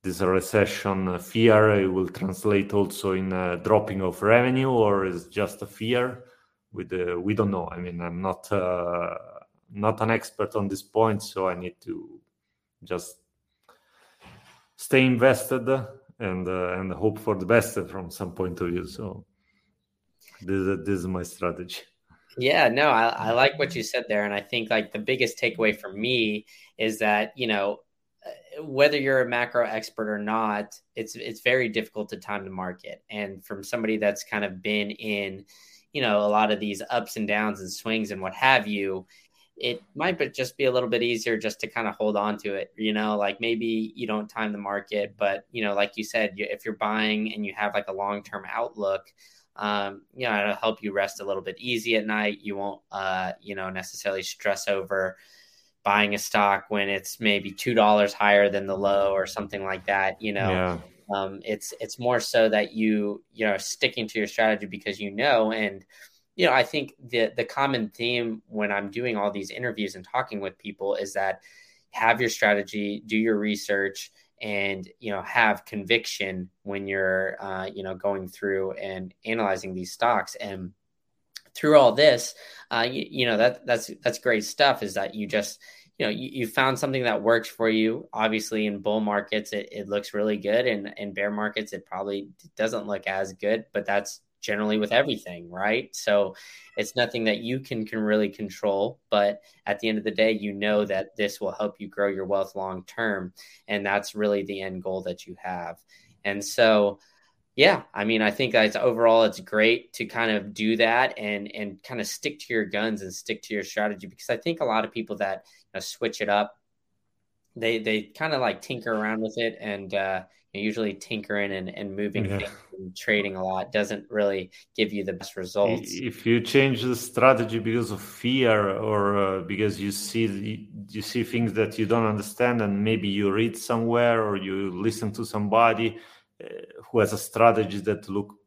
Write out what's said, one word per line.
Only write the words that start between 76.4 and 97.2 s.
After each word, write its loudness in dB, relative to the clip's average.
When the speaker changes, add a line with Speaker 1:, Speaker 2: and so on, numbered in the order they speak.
Speaker 2:
when -8
you're, 0
uh, -8
you -10
know, -8
going -4
through -2
and -8
analyzing -2
these -8
stocks. 0
And -10
through 8
all 8
this, 6
uh, 2
y-, -4
you 0
know, 2
that, 4
that's, 0
that's 0
great 2
stuff, 2
is -6
that -4
you -4
just, -2
you 0
know, 0
you, -6
you -4
found 4
something -2
that 0
works 4
for 0
you. 2
Obviously, 0
in -4
bull 0
markets, -2
it, -6
it -10
looks -4
really 0
good. 0
And -4
in -8
bear -2
markets, -4
it -12
probably -6
doesn't -2
look -4
as -4
good, -2
but -4
that's -2
generally 0
with 0
everything, 0
right? -2
So 2
it's -4
nothing 0